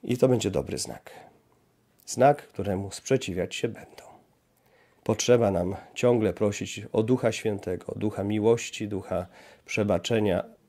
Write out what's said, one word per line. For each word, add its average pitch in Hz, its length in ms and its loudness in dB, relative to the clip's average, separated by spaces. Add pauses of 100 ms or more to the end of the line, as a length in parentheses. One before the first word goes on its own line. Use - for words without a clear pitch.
I 117 160 -2
to 135 100 4
będzie 113 220 2
dobry 69 280 -4
znak. - 320 -10 (960)
Znak, 139 420 4
któremu 98 420 -4
sprzeciwiać 95 640 -2
się - 140 -4
będą. - 360 -14 (1000)
Potrzeba 113 460 4
nam 90 260 -2 (180)
ciągle 117 380 2
prosić 104 500 -4 (100)
o 110 100 4
Ducha 120 300 2
Świętego, 95 640 -6
Ducha 101 280 -4
miłości, 107 640 0
Ducha 92 380 -6 (380)
przebaczenia 101 800 2 (240)